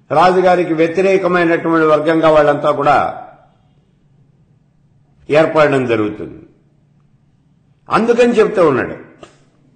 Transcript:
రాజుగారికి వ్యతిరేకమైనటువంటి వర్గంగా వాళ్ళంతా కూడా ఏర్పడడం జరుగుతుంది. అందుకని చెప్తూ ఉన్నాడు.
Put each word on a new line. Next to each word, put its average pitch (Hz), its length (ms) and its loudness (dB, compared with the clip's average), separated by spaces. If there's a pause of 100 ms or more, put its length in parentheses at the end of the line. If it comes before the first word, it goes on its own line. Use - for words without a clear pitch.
(100)
రాజుగారికి 180 640 2
వ్యతిరేకమైనటువంటి 170 1120 0
వర్గంగా 160 420 2
వాళ్ళంతా 147 420 2
కూడా 139 560 -2 (2000)
ఏర్పడడం 147 560 2
జరుగుతుంది. 107 600 -6 (1400)
అందుకని 233 420 2
చెప్తూ 185 360 2
ఉన్నాడు. 101 260 -2 (800)